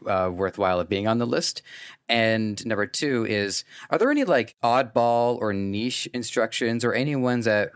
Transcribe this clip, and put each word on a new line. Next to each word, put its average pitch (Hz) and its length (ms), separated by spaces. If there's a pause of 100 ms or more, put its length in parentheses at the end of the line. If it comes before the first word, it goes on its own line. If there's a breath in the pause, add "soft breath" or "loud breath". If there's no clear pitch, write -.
uh, 92 260
worthwhile 92 480
of 85 80
being 101 200
on 113 100
the 120 80
list? 139 380 (440 loud breath)
And 110 580
number 104 200
two 127 400
is, 101 380 (260 loud breath)
are - 80
there 233 140
any, 294 140
like, 135 380
oddball 120 760
or 107 160
niche 101 600
instructions 117 720
or 120 100
any 135 220
ones 123 300
that 104 300